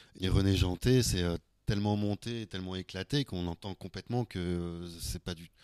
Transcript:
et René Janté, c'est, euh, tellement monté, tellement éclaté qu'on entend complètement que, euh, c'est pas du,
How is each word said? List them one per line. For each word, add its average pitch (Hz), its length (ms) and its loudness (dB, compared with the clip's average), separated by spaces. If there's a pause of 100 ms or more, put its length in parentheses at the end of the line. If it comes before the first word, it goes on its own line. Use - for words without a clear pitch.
(200)
et 92 80 0
René 98 280 6
Janté, 92 460 4
c'est, 95 200 2
euh, 85 140 2 (300)
tellement 104 300 2
monté, 104 500 -2
tellement 92 300 -6
éclaté 95 500 -2
qu'on 87 200 -2
entend 87 280 -4
complètement 117 500 -4
que, - 140 -8
euh, 87 500 -4 (120)
c'est 85 220 -6
pas 90 120 -6
du, 82 160 -16 (140)